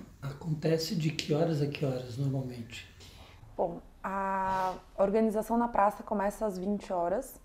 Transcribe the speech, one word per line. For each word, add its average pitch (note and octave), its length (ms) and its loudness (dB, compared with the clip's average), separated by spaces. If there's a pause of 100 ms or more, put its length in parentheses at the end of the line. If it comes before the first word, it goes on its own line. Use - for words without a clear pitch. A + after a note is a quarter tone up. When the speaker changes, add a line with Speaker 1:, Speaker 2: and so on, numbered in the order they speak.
(220)
Speaker 1:
acontece D#3+ 720 0
de D#3 140 0
que - 240 0
horas D#3+ 260 2
a D3 60 4
que C#3+ 180 -2
horas, B2+ 320 -2
normalmente? B2 720 -4 (680)
Speaker 2:
Bom, E3+ 240 -2 (220)
a F#3+ 680 0 (240)
organização G#3+ 640 4
na A#3+ 100 2
praça G#3 340 4
começa G#3 440 -2
às F#3+ 120 -2
vinte G3 340 -2
horas F3+ 520 -2